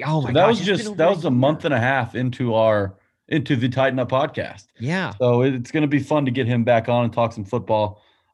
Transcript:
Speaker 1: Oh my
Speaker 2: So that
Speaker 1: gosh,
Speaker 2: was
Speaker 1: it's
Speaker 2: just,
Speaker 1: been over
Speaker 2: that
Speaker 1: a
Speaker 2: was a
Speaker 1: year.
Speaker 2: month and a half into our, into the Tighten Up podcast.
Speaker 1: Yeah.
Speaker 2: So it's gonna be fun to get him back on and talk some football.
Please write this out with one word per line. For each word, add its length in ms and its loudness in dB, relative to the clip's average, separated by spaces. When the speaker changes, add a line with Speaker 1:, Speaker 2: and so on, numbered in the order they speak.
Speaker 1:
Oh 140 0
my 100 -2
Speaker 2:
So 40 -2
that 80 4
Speaker 1:
gosh, 80 6
Speaker 2:
was 100 2
Speaker 1:
it's 80 -2
Speaker 2:
just, 160 0
Speaker 1:
been 40 -8
over 100 -8
Speaker 2:
that 100 4
Speaker 1:
a 80 4
Speaker 2:
was 40 -8
a 100 -4
Speaker 1:
year. 20 0
Speaker 2:
month 320 2
and 100 0
a 60 2
half 360 0
into 380 -2
our, 440 2
into 260 0
the 140 -2
Tighten 300 0
Up 100 -4
podcast. 580 -4
Speaker 1:
Yeah. 380 -4
Speaker 2:
So 260 2
it's 280 -2
gonna 160 0
be 120 2
fun 260 0
to 60 0
get 140 0
him 200 0
back 240 2
on 160 2
and 80 -4
talk 180 0
some 140 -10
football. 580 -2